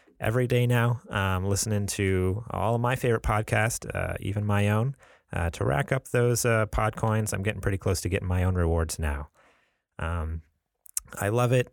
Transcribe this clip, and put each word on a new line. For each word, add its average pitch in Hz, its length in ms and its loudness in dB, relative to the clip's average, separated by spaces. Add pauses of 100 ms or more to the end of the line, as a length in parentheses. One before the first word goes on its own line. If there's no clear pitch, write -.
(200)
every 120 260 0
day 123 200 2
now, 120 420 2
um, 95 380 0
listening 101 400 0
to 95 640 0
all 98 240 -2
of 117 80 -2
my 123 140 0
favorite 120 260 0
podcasts, 110 720 0
uh, 92 260 -2
even 104 240 -2
my 104 240 2
own, 113 260 0 (380)
uh, 87 180 -2
to 92 140 -4
rack 139 260 0
up 131 180 -2
those, 120 360 2
uh, 113 220 4
pod 110 300 0
coins. 107 360 0
I'm 101 100 -4
getting 98 200 -2
pretty 98 160 0
close 98 240 0
to 90 80 -2
getting 92 180 -2
my 90 160 2
own 92 120 2
rewards 82 420 0
now. 71 320 -4 (680)
Um, 82 440 -4 (760)
I 101 120 0
love 120 220 2
it, 127 200 0